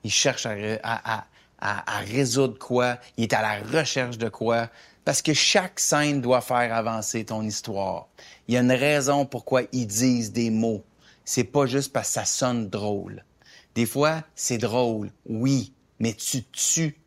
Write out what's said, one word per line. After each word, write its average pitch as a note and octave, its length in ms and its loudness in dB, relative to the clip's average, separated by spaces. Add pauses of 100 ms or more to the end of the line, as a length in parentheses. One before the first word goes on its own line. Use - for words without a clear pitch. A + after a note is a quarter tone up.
Il G#2 80 -4
cherche - 340 2
à A2+ 60 -4
ré-, G#2+ 320 -4
à, A2+ 360 -4
à, - 60 -16 (340)
à, G#2 380 -4
à - 20 -4
résoudre B2 600 0
quoi ? B2 400 0 (180)
Il A#2 60 2
est A2+ 100 2
à A2 80 2
la G#2+ 380 -2
recherche B2+ 380 -2
de A2+ 120 -2
quoi ? A#2 400 0 (340)
Parce - 180 0
que D#3 120 2
chaque - 460 2
scène D3 420 2
doit B2 200 4
faire A#2+ 340 0
avancer A2 500 -2
ton A2 160 -4
histoire. G2 680 -4 (400)
Il A#2 60 0
y B2 40 4
a B2 40 6
une B2 100 6
raison C#3+ 540 4
pourquoi B2+ 460 -2
ils B2 160 -2
disent A#2 440 2
des A2+ 200 2
mots. A2 320 0 (460)
C'est B2 140 0
pas C#3+ 220 2
juste C3+ 260 -2
parce A2+ 160 -2
que - 60 -2
ça G#2+ 120 -4
sonne A#2+ 440 -2
drôle. G2+ 560 -6 (500)
Des A#2 100 2
fois, D3+ 380 0 (100)
c'est - 240 -4
drôle, A2+ 540 0 (140)
oui, A#2+ 480 0 (260)
mais A2+ 140 0
tu - 320 -4
tues - 600 -2